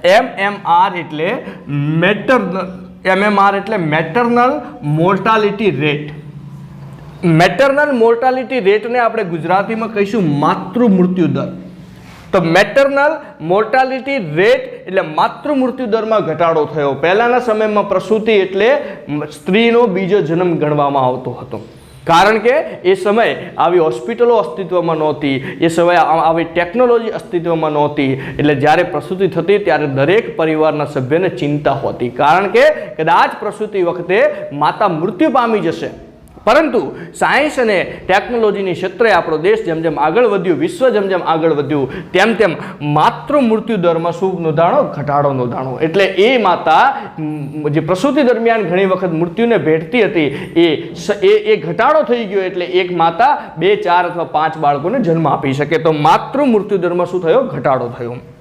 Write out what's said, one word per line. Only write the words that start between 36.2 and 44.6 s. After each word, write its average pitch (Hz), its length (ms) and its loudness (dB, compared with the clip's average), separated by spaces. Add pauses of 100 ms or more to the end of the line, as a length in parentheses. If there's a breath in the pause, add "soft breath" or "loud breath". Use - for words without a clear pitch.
પરંતુ 240 480 2 (260 loud breath)
સાયન્સ 240 400 0
અને 208 260 0 (220 loud breath)
ટેકનોલોજીની 196 680 0
ક્ષેત્રે 185 380 0
આપણો 165 260 0
દેશ 208 260 2
જેમ 165 180 -2
જેમ 156 160 -2
આગળ 160 280 2
વધ્યું, 185 320 0
વિશ્વ 170 300 0
જેમ 202 200 0
જેમ 180 180 0
આગળ 160 260 0
વધ્યું, 147 600 -4
તેમ 202 220 2
તેમ 190 220 0 (260 loud breath)
માતૃ 151 580 0
મૃત્યુ 220 360 0
દરમાં 170 360 0
શું 185 300 -4
નોંધાણો? 170 400 2